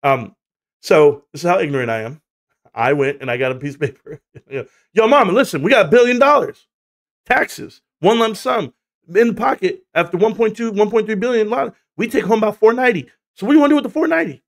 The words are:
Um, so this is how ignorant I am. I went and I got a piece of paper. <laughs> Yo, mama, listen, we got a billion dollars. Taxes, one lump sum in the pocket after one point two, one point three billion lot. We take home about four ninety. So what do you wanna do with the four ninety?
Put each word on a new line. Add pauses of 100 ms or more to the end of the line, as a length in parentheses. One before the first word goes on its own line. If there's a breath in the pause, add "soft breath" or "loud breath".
Um, (460)
so
this
is
how
ignorant
I
am. (520)
I
went
and
I
got
a
piece
of
paper. (280)
<laughs> (260 soft breath)
Yo,
mama,
listen,
we
got
a
billion
dollars. (580)
Taxes, (180)
one
lump
sum (400)
in
the
pocket (100)
after
one
point
two,
one
point
three
billion
lot. (220)
We
take
home
about
four
ninety. (260 soft breath)
So
what
do
you
wanna
do
with
the
four
ninety?